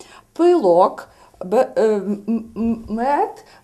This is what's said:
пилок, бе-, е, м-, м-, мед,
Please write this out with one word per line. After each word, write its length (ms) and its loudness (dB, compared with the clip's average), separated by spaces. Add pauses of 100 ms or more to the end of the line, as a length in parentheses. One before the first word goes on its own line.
(320)
пилок, 760 2 (360)
бе-, 320 0
е, 80 2
м-, 340 -2 (380)
м-, 320 -4
мед, 560 -4 (180)